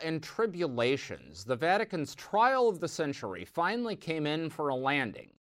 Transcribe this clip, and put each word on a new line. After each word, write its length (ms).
and 180
tribulations, 1200
the 100
Vatican's 580
trial 540
of 140
the 80
century 560
finally 500
came 320
in 220
for 180
a 80
landing 540